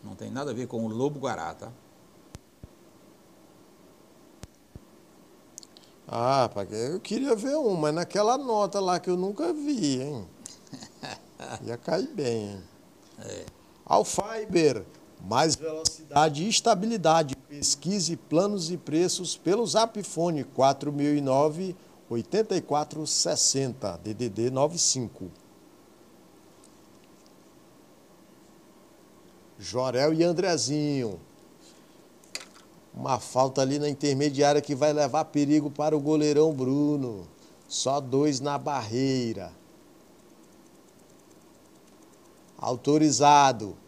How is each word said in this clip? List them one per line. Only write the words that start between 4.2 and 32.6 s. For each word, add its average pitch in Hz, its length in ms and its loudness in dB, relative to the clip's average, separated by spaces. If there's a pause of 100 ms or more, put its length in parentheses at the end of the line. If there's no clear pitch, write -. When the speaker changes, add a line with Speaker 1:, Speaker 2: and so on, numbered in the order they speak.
Speaker 2:
Ah, 123 360 2
rapaz, 101 280 -4
eu 123 280 -6
queria 254 360 -2
ver 247 200 -4
um, 240 200 0
mas 151 180 0
naquela 190 420 2
nota 214 440 -2
lá 180 200 0
que 180 120 -4
eu 180 60 0
nunca 214 360 -2
vi, 226 480 -2
hein? 131 260 -8 (720)
<laughs> - 680 -14
Ia 117 140 -8
cair 180 300 -2
bem, 120 440 -4
hein? 95 120 -14 (560)
Speaker 1:
É. 101 260 -14 (400)
Speaker 2:
Alfaiber, 180 1000 2 (360)
mais 156 340 2
velocidade 156 920 0
e 226 40 -2
estabilidade. 175 840 2
Pesquise 160 800 -4
planos 180 560 0
e 180 60 -6
preços 170 580 -2
pelo 214 300 0
Zapfone 175 800 0
quatro 139 500 2
mil 147 220 2
e 147 40 2
nove, 151 560 0 (340)
oitenta 190 460 -2
e 165 60 0
quatro 151 440 -4
sessenta, 131 1000 0
D 107 100 -6
D 117 160 -4
D 110 220 -2
nove 147 260 0
cinco. 110 520 -2 (4000)
Jorel 127 560 0
e 160 100 4
Andrezinho. 147 960 0 (1700)